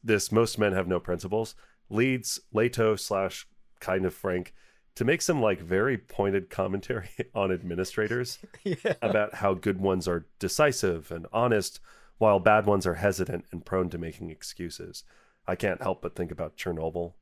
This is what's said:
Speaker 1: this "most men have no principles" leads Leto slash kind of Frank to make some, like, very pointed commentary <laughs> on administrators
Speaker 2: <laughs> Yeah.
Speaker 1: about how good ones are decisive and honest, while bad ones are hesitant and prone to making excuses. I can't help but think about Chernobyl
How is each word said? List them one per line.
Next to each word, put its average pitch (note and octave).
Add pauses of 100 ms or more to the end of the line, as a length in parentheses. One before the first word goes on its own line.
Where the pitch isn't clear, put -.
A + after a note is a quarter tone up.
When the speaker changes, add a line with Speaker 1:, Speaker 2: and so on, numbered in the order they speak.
Speaker 1:
this G#2+
"most A2+
men G#2
have F#2
no F2+
principles" F#2+ (340)
leads B2+ (120)
Leto A2
slash F#2+ (340)
kind F#2+
of F2+
Frank F2+ (400)
to A#2
make D#3+
some, D#3
like, G#2
very G2+
pointed G2
commentary G2 (120)
<laughs> -
on G2
administrators F#2 (140)
Speaker 2:
<laughs> -
Yeah. F#3
Speaker 1:
about G#2
how G2
good F#2
ones F#2
are E2+ (120)
decisive G2
and E2+
honest, A2+ (380)
while G#2
bad G#2+
ones G2
are F2
hesitant F#2
and E2+
prone F#2
to F2
making E2
excuses. - (420)
I F#2
can't F#2
help F#2+
but -
think E2+
about E2+
Chernobyl E2+